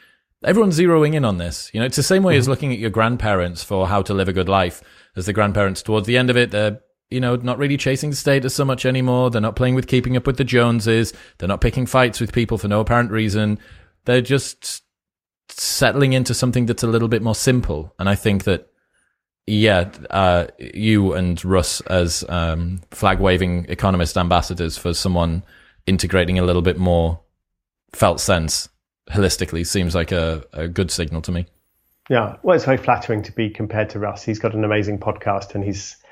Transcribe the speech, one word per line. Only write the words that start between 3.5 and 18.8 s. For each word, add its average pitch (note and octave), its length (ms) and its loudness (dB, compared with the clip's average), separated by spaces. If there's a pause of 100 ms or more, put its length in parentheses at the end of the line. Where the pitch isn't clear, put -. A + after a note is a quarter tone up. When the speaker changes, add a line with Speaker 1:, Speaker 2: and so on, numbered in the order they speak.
Speaker 1:
for F#2+ 240 -2
how G2+ 140 2
to G2+ 120 -4
live F#2+ 140 0
a F#2+ 60 0
good F#2 160 0
life. F#2 320 0 (340)
As F#2 100 -8
the G#2+ 80 -2
grandparents G2+ 480 0
towards G#2+ 260 -2
the A#2+ 100 2
end B2+ 120 2
of A#2+ 80 2
it, A#2+ 140 2
they're, G#2 280 -2 (300)
you B2+ 100 -4
know, B2 160 0
not B2 220 -4
really C#3+ 180 0
chasing C#3 380 -2
status C#3 420 0
so D3 80 0
much C3 220 -2
anymore. B2+ 440 2
They're A#2 120 0
not A2 160 -2
playing B2+ 180 2
with C3 120 0
Keeping B2+ 280 2
Up B2 100 -2
with C3+ 120 0
the C3+ 80 0
Joneses. A#2 680 2 (240)
They're F2+ 120 -4
not G2 100 -2
picking B2 260 0
fights B2 360 2
with A2 100 -4
people A2+ 260 0
for G#2 120 -4
no G#2 100 2
apparent A#2+ 320 2
reason. G#2+ 480 0 (460)
They're B2 160 4
just - 600 -4 (680)
settling C3 640 2
into B2+ 200 0
something B2 320 0
that's A#2 180 -2
a A#2 40 2
little A2+ 220 2
bit A2 120 0
more A2 140 0
simple. G#2+ 640 0
And F#2 80 -2
I G2+ 80 2
think G2 300 0
that, F2+ 240 0 (760)